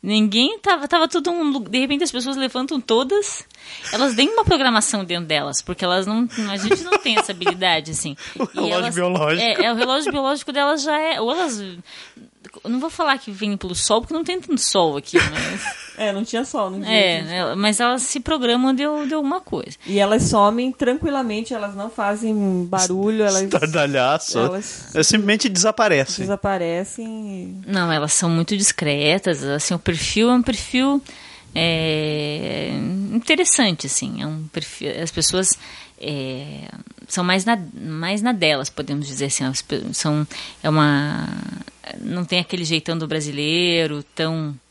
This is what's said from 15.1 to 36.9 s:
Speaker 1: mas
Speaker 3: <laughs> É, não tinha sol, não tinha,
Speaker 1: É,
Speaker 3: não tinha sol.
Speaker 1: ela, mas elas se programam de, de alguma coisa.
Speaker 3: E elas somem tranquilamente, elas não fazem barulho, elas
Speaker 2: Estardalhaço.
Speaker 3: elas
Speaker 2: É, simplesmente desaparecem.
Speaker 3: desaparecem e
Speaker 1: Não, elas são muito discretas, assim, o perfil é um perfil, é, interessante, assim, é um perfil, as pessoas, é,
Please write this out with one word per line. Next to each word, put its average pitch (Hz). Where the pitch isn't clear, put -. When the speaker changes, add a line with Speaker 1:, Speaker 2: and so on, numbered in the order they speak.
Speaker 1:
mas -
Speaker 3:
<laughs> -
É, 208
não 196
tinha 233
sol, 208
não 190
tinha, 208
Speaker 1:
É, 190
Speaker 3:
não 160
tinha 170
sol. 175
Speaker 1:
ela, 131
mas 208
elas 247
se 262
programam 254
de, 262
de 302
alguma 311
coisa. -
Speaker 3:
E 202
elas 202
somem 226
tranquilamente, 254
elas 202
não 202
fazem 214
barulho, 190
elas 196
Speaker 2:
Estardalhaço. 147
Speaker 3:
elas 180
Speaker 2:
É, 156
simplesmente 214
desaparecem. 190
Speaker 3:
desaparecem 190
e -
Speaker 1:
Não, 180
elas 151
são -
muito 165
discretas, 151
assim, 139
o 175
perfil 196
é 247
um 247
perfil, 262
é, 156
interessante, 233
assim, -
é 143
um 156
perfil, -
as 165
pessoas, 185
é, 143